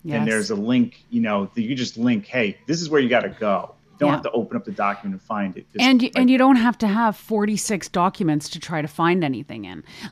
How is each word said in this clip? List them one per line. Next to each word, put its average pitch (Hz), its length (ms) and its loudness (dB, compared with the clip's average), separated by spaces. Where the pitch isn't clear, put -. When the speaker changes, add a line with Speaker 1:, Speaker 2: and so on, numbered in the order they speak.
Speaker 1:
Yes. 151 140 -4
Speaker 2:
and 110 80 0
there's 110 240 0
a 107 60 -2
link, 117 540 0
you 120 100 0
know, 104 340 0
that 117 80 -2
you 120 120 -4
just 120 240 -4
link, 117 280 0
"Hey, 107 300 -2
this 165 140 -2
is 165 80 -6
where 147 120 4
you 123 100 2
gotta 107 180 2
go." 98 460 -4
You 98 140 -2
don't 95 60 2
Speaker 1:
Yeah. - 20 0
Speaker 2:
have - 80 -4
to - 80 -6
open 117 260 -4
up 104 80 -8
the 107 80 -10
document 101 480 -4
and - 0 -
find 101 380 -6
it. - 160 -16
Just, 226 100 0
Speaker 1:
And 254 160 6
you, 254 60 2
Speaker 2:
like - 120 -4
Speaker 1:
and 254 120 4
you 262 80 6
don't 262 180 6
have 233 220 2
to 226 80 0
have 214 300 0
forty-six 214 680 -2
documents 175 640 0
to 170 100 -12
try 160 220 -6
to 147 80 -4
find 175 340 2
anything 123 440 -4
in. 90 180 -14